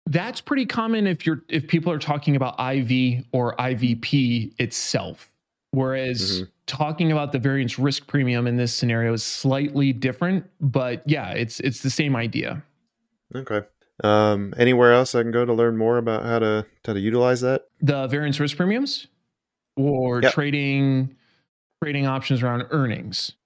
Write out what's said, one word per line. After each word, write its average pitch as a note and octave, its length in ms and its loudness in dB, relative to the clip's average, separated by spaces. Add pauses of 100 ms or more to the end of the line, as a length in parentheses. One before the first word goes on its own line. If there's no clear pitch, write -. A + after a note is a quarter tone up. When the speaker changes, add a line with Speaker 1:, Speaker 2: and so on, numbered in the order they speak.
Speaker 1:
That's F3 360 -4
pretty C4+ 260 -2
common A3+ 400 -2
if F3 180 -4
you're, D#3+ 240 -2
if - 180 -4
people E3+ 240 0
are D#3 60 -2
talking D3 380 0
about C3 240 -2
I C3 220 -2
V B2+ 500 0
or A#2+ 280 -2
I B2+ 140 -2
V A#2+ 220 0
P A#2+ 640 0
itself. - 720 -6 (400)
Whereas C3 500 -2 (200)
Speaker 2:
Mm-hmm. - 20 -6 (240)
Speaker 1:
talking D#3 440 -2
about D3 200 -2
the C3+ 80 -2
variance C3+ 400 -2
risk C3+ 260 -2
premium B2 400 0
in A#2+ 120 0
this A#2+ 160 0
scenario A#2 400 0
is A2+ 100 -4
slightly C#3 680 0
different, C3 540 -2 (140)
but B2+ 480 0
yeah, C#3 240 0
it's, A2 300 -4
it's C3 200 -4
the C#3 80 -2
same C#3 260 0
idea. A#2 480 -4 (720)
Speaker 2:
Okay. A2 260 -4 (420)
Um, G#2 540 4
anywhere B2 360 6
else B2+ 220 2
I A#2+ 80 2
can A#2 80 -4
go A#2+ 140 2
to A#2+ 80 0
learn A2+ 240 2
more A2+ 200 2
about A2+ 260 -2
how A#2 160 0
to, G#2+ 260 2 (200)
how A2+ 80 -2
to G2+ 60 -2
utilize A#2+ 420 2
that? B2+ 240 0 (160)
Speaker 1:
The C#3 260 0
variance C3+ 320 -2
risk D3 180 -2
premiums A#3 500 -2 (680)
or C3 460 0
Speaker 2:
Yep. B2+ 120 6
Speaker 1:
trading, C#3 840 0 (680)
trading C#3+ 220 -2
options C3 380 0
around A#2+ 260 0
earnings? A#2+ 600 -2 (140)